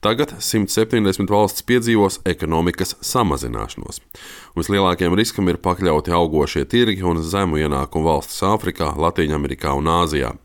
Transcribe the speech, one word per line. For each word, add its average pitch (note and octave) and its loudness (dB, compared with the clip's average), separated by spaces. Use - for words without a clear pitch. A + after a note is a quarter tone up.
tagad A#2+ 0
simt G#2+ 0
septiņdesmit G#2 2
valsts G2+ 2
piedzīvos A#2 4
ekonomikas E2+ 0
samazināšanos. B1+ -4
Un E2+ -2
vislielākajam F#2 2
riskam G#2 0
ir E2 -2
pakļauti F2 0
augošie D2+ 2
tirgi A2 2
un E2 0
zemu E2 0
ienākumu D2+ -2
valstis D2 -2
Āfrikā, E2+ -2
Latīņamerikā D2+ -2
un D#2 0
Āzijā. D2+ 0